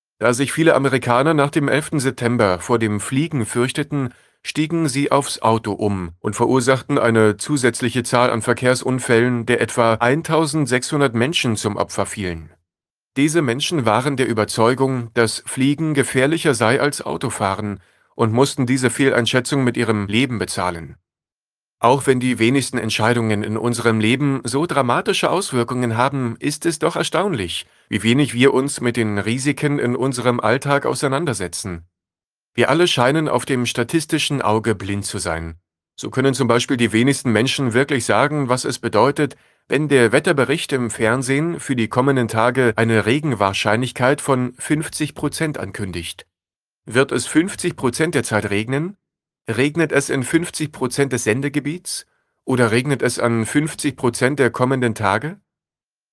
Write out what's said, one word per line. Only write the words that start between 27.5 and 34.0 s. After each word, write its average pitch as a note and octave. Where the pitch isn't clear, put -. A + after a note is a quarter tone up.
wie G#2+
wenig A#2
wir B2+
uns C3+
mit A#2+
den G#2+
Risiken C3+
in A#2+
unserem B2
Alltag C3+
auseinandersetzen. A#2+
Wir A#2+
alle E3
scheinen D3
auf B2
dem B2
statistischen D3